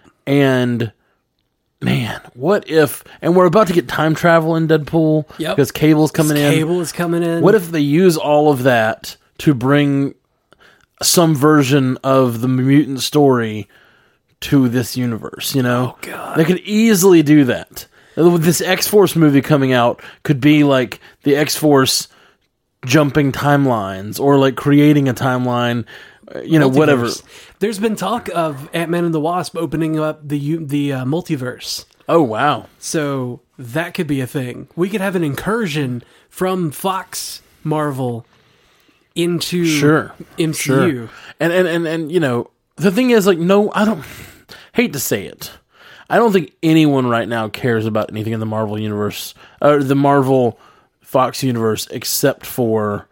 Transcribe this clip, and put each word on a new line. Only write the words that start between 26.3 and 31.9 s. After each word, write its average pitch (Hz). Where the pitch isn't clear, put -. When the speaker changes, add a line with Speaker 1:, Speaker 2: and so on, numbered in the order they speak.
Speaker 1:
uh, 64
you 160
know, 143
whatever. 135
Speaker 2:
Multiverse. -
There's 202
been 214
talk 208
of 156
Ant-Man 170
and 170
the 156
Wasp 170
opening 160
up 156
the 147
u-, 156
the, 143
uh, 127
multiverse. 135